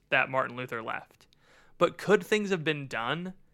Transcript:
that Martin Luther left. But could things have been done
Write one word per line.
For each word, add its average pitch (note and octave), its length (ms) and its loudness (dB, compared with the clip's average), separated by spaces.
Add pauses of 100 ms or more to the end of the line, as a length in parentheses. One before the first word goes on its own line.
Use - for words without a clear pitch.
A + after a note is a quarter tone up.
that C3+ 220 4
Martin C3 260 -2
Luther B2 260 -6
left. - 440 -10 (520)
But - 200 4
could G#3 260 4
things G#3 260 0
have E3+ 140 0
been D3 240 -2
done D3 460 -4 (200)